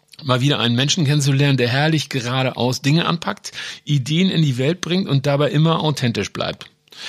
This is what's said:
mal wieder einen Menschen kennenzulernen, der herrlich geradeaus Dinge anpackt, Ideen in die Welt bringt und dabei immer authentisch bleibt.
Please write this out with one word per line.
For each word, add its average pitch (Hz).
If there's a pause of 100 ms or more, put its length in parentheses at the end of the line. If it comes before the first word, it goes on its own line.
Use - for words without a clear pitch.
(220)
mal 127
wieder 143
einen 117
Menschen 147
kennenzulernen, 139
der 120
herrlich 147
geradeaus 123
Dinge 156
anpackt, - (320)
Ideen 151
in 160
die 135
Welt 151
bringt 180
und 139
dabei 143
immer 156
authentisch 120
bleibt. - (380)